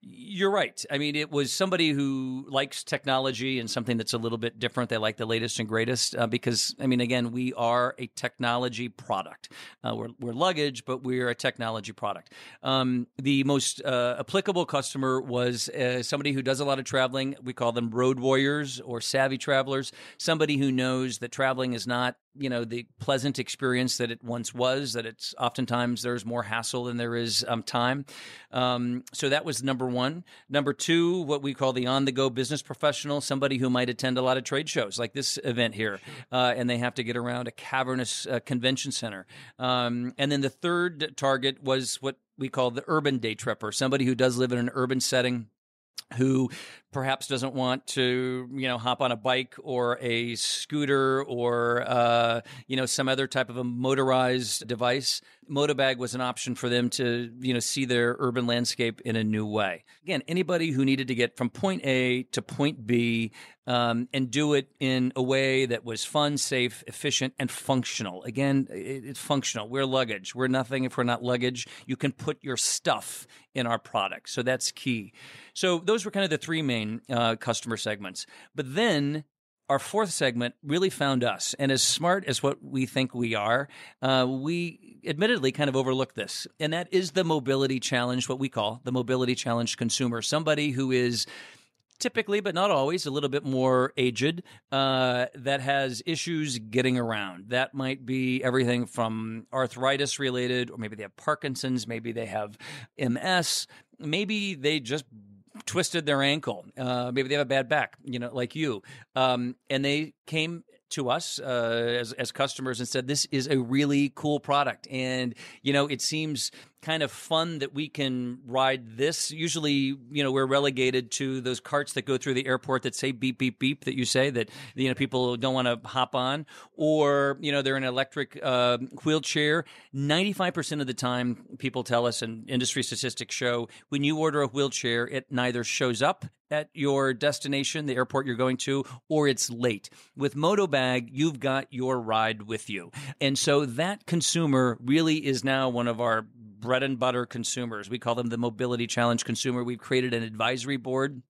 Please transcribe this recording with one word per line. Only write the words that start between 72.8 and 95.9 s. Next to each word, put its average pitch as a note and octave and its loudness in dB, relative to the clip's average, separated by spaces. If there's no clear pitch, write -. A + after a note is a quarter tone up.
in B2 0
our A#2 2
product. F#2+ -2
So B2+ -2
that's B2+ 0
key. A#2 -4
So F3+ 2
those F#3+ 0
were G#3+ -6
kind G3 0
of F3+ 0
the D3+ 2
three D#3+ -2
main, A2+ -2
uh, A#2 2
customer A2+ -2
segments. G2+ -6
But C3+ -6
then D3+ 2
our C#3 4
fourth G3+ 0
segment A#2+ 0
really E3+ 2
found C3+ 0
us. G#2+ -2
And C#3 2
as C3 4
smart F3+ 2
as C3 -2
what C#3+ 0
we C3 -2
think C3 -2
we A#2 0
are, A#2 2
uh, C3 4
we E3 -4
admittedly D#3+ 2
kind D3 2
of C3 2
overlook C3 0
this. - -6
And D#3 -2
that E3+ -2
is F#3 2
the F3+ 2
mobility C3+ 2
challenge, B2 0
what C3+ -2
we C3+ -4
call A2+ -2
the B2 -4
mobility B2+ 2
challenge A#2 0
consumer. A#2 0
Somebody D3+ 2
who C3 0
is B2 2
typically, G#3+ 0
but F#3+ -4
not F#3+ 2
always, D#3 2
a D3 -4
little C#3+ 0
bit C#3 -2
more C3 4
aged, C3 2
uh, C3 2
that C#3 -2
has C3+ 0